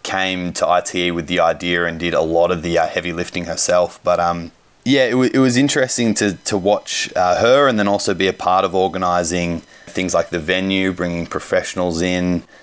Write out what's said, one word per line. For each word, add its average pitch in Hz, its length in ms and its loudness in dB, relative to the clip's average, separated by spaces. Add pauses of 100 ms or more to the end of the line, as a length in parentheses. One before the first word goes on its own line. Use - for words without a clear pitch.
came 92 520 -4
to 82 140 0
I 87 140 2
T 90 260 -2
E 87 40 0
with 85 160 -4
the 87 120 0
idea 85 460 2
and 82 140 -4
did 82 160 -2
a 73 60 4
lot 85 280 2
of 85 140 -2
the, 85 160 0
uh, 80 80 2
heavy 85 260 -4
lifting 87 320 -6
herself. 87 580 0
But, 87 160 2
um, 85 320 -2 (320)
yeah, 131 220 2
it, 113 60 -2
w-, 127 200 2
it - 60 0
was 127 180 4
interesting 127 600 2
to, 101 180 2
to - 240 -2
watch, - 580 -2
uh, 90 240 2
her 131 280 4
and 117 100 2
then 101 100 2
also 101 260 0
be 92 140 0
a 92 60 0
part 95 320 2
of 87 80 -4
organising 87 840 0 (260)
things 90 280 -2
like 85 160 0
the 87 100 -4
venue, 95 520 0
bringing 85 360 -4
professionals 90 720 -2
in, 90 420 0 (200)